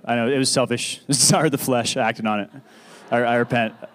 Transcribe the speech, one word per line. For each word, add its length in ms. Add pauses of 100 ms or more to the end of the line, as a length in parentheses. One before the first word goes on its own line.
I 120
know 120
it 80
was 140
selfish. 540
<laughs> 60
Sorry, 380
the 80
flesh. 400
I 100
acted 200
on 140
it. 100 (600)
I, 100
I 160
repent. 380 (200)